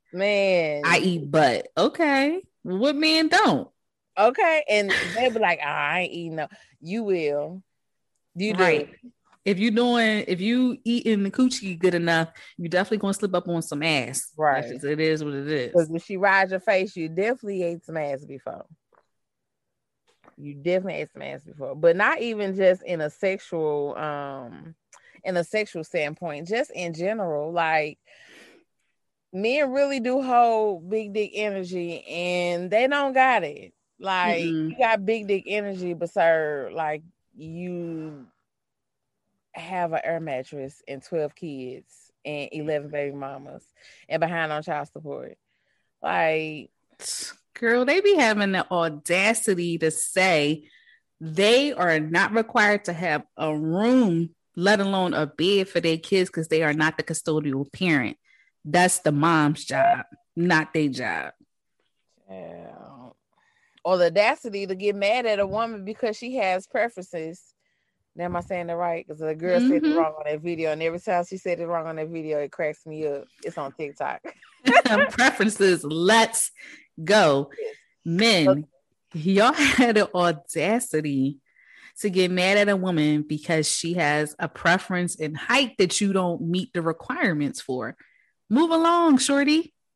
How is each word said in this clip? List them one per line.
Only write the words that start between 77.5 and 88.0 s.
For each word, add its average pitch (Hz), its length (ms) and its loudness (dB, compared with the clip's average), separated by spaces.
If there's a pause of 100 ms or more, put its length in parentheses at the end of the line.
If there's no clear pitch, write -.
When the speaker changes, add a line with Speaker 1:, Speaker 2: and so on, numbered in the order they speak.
Speaker 1:
Yes. - 160 -10 (300)
Speaker 2:
Men, 175 440 4
Speaker 1:
Okay. 143 160 4 (500)
Speaker 2:
y'all 196 380 4
<laughs> - 20 -8
had 262 420 4
the - 180 2
audacity 156 1200 0 (640)
to 214 100 -2
get 180 200 2
mad 185 280 2
at 202 100 4
a 202 80 2
woman 151 460 2
because 151 480 -2
she 170 240 -4
has 151 440 0
a 170 100 -4
preference 180 640 0
in 156 200 -6
height 247 440 0
that 185 240 2
you 196 100 0
don't 180 300 -2
meet 175 320 -4
the 175 80 -2
requirements 165 800 -2
for. 127 340 -6 (540)